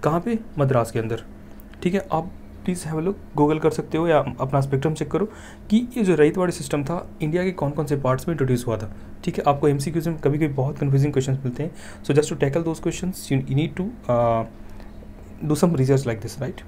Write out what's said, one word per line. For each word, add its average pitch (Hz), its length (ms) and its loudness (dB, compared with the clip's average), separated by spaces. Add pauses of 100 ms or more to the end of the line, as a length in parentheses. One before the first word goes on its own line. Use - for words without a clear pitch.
कहाँ 160 160 2
पे? 226 200 -2 (200)
मद्रास 131 320 2
के 117 80 -2
अंदर, 110 240 -4 (600)
ठीक 180 100 2
है। 196 180 -2
आप 165 200 -2 (340)
please 180 180 -2
have 156 140 -4
a 156 40 -2
look, 175 400 -2
Google 151 200 4
कर 156 80 6
सकते - 280 -2
हो 170 100 2
या 156 120 6 (200)
अपना 135 220 2
spectrum 139 320 2
check 156 180 -4
करो 175 140 2 (440)
कि 240 180 4 (100)
ये 233 60 2
जो 185 120 6
रैयतवाड़ी 175 360 6
system 147 320 -2
था 170 260 -4 (120)
India 160 220 0
के 185 80 0
कौन 147 200 -2
कौन 151 140 -2
से 143 100 0
parts 131 320 0
में 170 60 0
introduce 131 340 2
हुआ 110 100 0
था, - 180 -8 (280)
ठीक - 140 -2
है। 196 100 -2
आपको 143 200 4
एमसीक्यूज़ 151 420 0
में 160 100 -4
कभी-कभी 151 280 2
बहुत 139 320 -2
confusing 139 340 4
questions 135 320 0
मिलते 123 180 -2
हैं, 165 80 -4 (320)
so - 80 -2
just 147 160 6
to 160 100 -4
tackle 147 260 2
those 165 160 -4
questions 180 340 -2 (200)
you, 135 160 4
you 135 60 0
need 156 200 0
to, 185 100 -2 (240)
uh, 117 340 4 (1040)
do 156 140 4
some 170 140 4
research 131 300 4
like 110 180 -4
this, 123 180 -8
right? - 240 -8